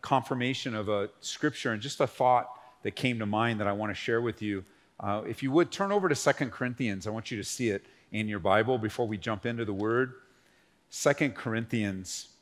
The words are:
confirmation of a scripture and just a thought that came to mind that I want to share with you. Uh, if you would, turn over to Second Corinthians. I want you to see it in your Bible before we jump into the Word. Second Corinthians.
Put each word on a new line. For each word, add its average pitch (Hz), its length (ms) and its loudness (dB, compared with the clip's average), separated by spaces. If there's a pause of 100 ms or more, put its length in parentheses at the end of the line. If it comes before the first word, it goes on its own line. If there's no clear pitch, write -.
confirmation 127 720 0
of 104 140 -4
a 101 200 0 (120)
scripture - 500 -2
and 107 100 -4
just 139 200 -4
a 135 60 4
thought 127 420 4 (320)
that 101 160 -4
came 123 220 2
to 110 60 -2
mind 107 360 2
that 101 60 2
I 101 40 2
want 104 180 -2
to 98 60 -4
share 117 240 0
with 117 220 -4
you. 101 240 -4 (340)
Uh, 104 260 -2
if - 160 -8
you 135 120 -2
would, 170 180 6
turn 196 220 -2
over 190 160 2
to 147 60 4
Second 135 360 2
Corinthians. 110 560 -4
I 107 40 -4
want 110 200 -6
you 117 60 -4
to 98 80 -6
see 120 240 0
it 98 160 -2 (260)
in 107 160 -2
your 104 120 -4
Bible 107 380 4
before 110 300 -2
we 107 100 -4
jump 104 280 -4
into 117 180 -2
the 104 100 -2
Word. 117 420 0 (760)
Second 143 440 2
Corinthians. 110 920 -2 (140)